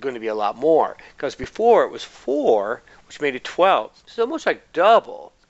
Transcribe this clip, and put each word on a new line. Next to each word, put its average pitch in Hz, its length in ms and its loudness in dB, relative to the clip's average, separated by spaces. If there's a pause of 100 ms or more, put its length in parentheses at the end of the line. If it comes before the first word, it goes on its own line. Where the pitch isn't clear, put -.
gonna 123 200 -8
be 110 60 -8
a 107 80 -4
lot 107 220 -4
more, 139 400 2 (200)
'cause 139 200 -8
before 208 480 2
it 98 60 -6
was - 120 -14
four, 123 800 -2 (240)
which - 140 -20
made 139 160 -4
it - 80 -12
twelve. 170 500 0
So - 120 -20
it's - 120 -16
almost 269 280 -4
like - 260 -6
double. 190 600 2 (180)